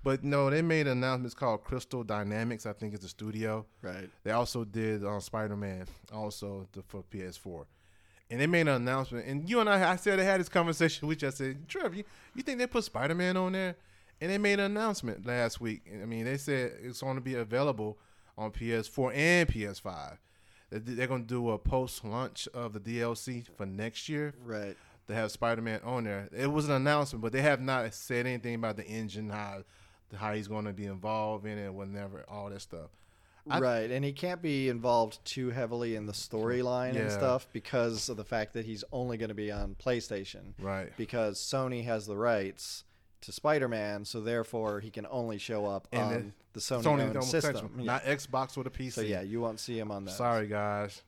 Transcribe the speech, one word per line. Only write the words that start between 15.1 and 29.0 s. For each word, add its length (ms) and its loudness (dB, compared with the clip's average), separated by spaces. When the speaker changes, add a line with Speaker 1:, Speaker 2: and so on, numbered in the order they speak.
Speaker 1:
last 360 2
week. 220 -2
I 40 -6
mean, 200 -2
they 120 0
said 440 0
it's 200 -10
gonna 200 -2
be 140 -4
available 640 0
on 140 -4
P 220 -2
S 140 0
four 260 0
and 360 6
P 160 0
S 140 -6
five. 380 -10
They, 80 -4
they're 280 -2
gonna 160 -2
do 280 0
a 80 0
post-launch 960 -2
of 200 -6
the 60 -6
D 220 -2
L 140 0
C 280 -6
for 100 -4
next 420 -6
year. 240 -2
Speaker 2:
Right. 340 -6
Speaker 1:
They 80 -6
have 160 0
Spider-Man 520 0
on 220 -2
there. 260 -4
It 200 0
was 180 2
an 20 4
announcement, 500 4
but 120 -2
they 80 2
have 200 6
not 320 0
said 320 -2
anything 300 -2
about 220 -2
the 100 -8
engine, 420 -6